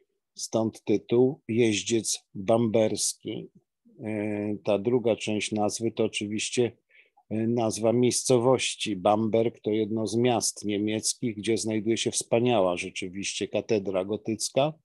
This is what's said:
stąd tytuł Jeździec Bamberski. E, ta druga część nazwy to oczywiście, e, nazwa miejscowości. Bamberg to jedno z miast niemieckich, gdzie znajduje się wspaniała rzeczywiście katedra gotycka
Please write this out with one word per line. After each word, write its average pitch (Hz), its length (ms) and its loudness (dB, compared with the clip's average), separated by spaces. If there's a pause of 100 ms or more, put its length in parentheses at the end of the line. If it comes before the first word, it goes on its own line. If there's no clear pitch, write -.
(400)
stąd 110 440 -2
tytuł 120 640 2
Jeździec 110 760 0 (100)
Bamberski. 110 1160 0 (540)
E, 104 600 -4
ta 104 160 2
druga 117 360 2
część 107 360 -2
nazwy 107 400 0
to 113 120 0
oczywiście, 107 680 -2 (580)
e, 110 180 -2
nazwa 113 460 2
miejscowości. 120 1000 2
Bamberg 110 640 2
to 110 120 -4
jedno 110 360 -2
z 98 80 -6
miast 120 500 0
niemieckich, 107 680 -2
gdzie 104 220 0
znajduje 110 400 -2
się 113 140 -2
wspaniała 113 680 2
rzeczywiście 92 680 -6
katedra 98 580 -2
gotycka 110 680 -2 (120)